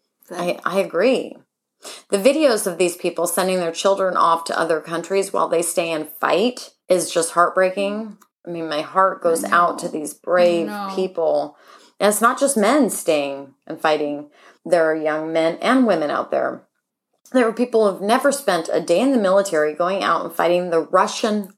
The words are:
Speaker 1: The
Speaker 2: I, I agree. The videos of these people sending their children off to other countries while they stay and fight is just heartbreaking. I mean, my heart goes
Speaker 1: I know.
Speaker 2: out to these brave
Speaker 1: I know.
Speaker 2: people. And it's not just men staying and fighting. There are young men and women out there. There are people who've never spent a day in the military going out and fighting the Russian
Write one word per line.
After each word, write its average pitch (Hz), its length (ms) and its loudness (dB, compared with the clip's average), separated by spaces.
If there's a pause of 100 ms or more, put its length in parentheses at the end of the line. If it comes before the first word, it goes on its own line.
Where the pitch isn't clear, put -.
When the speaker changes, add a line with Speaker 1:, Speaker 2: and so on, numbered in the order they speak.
(280)
Speaker 1:
The 170 120 -10
Speaker 2:
I, 175 240 -4
I 190 140 -2
agree. 196 580 0 (760)
The 202 80 0
videos 254 500 2
of 165 100 -4
these 175 180 0
people 170 300 -4
sending 185 320 0
their 165 140 -2
children 190 440 0
off 170 280 2
to - 140 -4
other 165 220 0
countries 170 520 -4
while 175 160 0
they 175 140 0
stay 170 280 -2
and 151 180 -4 (120)
fight 175 500 -2 (180)
is 175 240 0
just 165 200 -2
heartbreaking. 196 840 0 (300)
I 175 40 -12
mean, 165 180 -8
my 151 140 -4
heart 185 400 0
goes 165 220 0
Speaker 1:
I - 40 -6
know. 175 80 2
Speaker 2:
out 175 240 2
to 175 80 -6
these 151 260 -8
brave 175 540 2
Speaker 1:
I 202 200 -8
know. 196 60 -10
Speaker 2:
people. 160 640 -2 (420)
And 196 140 2
it's 208 80 -4
not 247 180 2
just - 180 0
men 226 340 4
staying 139 640 -4 (120)
and 156 140 -14
fighting. 151 500 -2 (340)
There 165 240 4
are 156 80 2
young 156 360 -2
men 165 280 0
and 254 260 4
women 160 240 2
out 127 200 -4
there. 131 320 -2 (680)
There 247 160 4
are 220 40 -2
people 220 380 2
who've 180 100 -4
never 247 300 2
spent 170 420 -2
a 165 80 0
day 175 200 2
in 262 100 2
the 262 80 2
military 185 560 2
going 185 300 -2
out 170 200 0
and 170 80 -10
fighting 175 380 0
the 165 120 0
Russian 208 760 -2